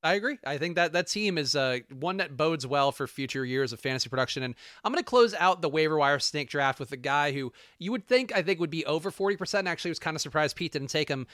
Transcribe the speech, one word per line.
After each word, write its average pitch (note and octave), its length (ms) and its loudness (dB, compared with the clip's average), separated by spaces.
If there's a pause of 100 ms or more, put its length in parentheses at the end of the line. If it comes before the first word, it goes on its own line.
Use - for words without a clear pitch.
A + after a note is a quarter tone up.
I E3+ 120 4
agree. A#3+ 280 -2
I C#3 140 -4
think E3 200 -2
that E3+ 160 2
that F3 120 2
team G3+ 320 -2
is, C#3+ 180 0
uh, C3 220 0 (160)
one E3 240 -4
that D#3 180 -4
bodes D3+ 300 0
well C#3 260 2
for C#3 140 -4
future C3+ 400 -6
years B2+ 260 0
of A#2 80 -12
fantasy C3 300 -2
production. C3 320 -2
And B2+ 140 -6 (280)
I'm - 80 0
gonna F4 120 0
close A#3 320 4
out F3+ 260 4
the D#3+ 80 2
waiver D#3 260 4
wire C#3+ 220 4
snake C#3+ 320 -2
draft C#3 300 0
with C3 120 -10
a C3+ 60 -8
guy C#3+ 340 2
who C3+ 220 -6 (240)
you F3+ 140 -6
would A#3+ 160 -6
think, B3+ 280 2
I F#3+ 60 4
think, E3+ 180 0
would E3 120 0
be D#3+ 160 -4
over D#3+ 240 -2
forty G3 260 -2
percent. F#3+ 300 -2
Actually, E3+ 240 -4
was - 80 -6
kinda D#3+ 180 -4
surprised D3+ 380 0
Pete - 160 -4
didn't C#3 160 -4
take D#3 200 0
him, C3 260 -4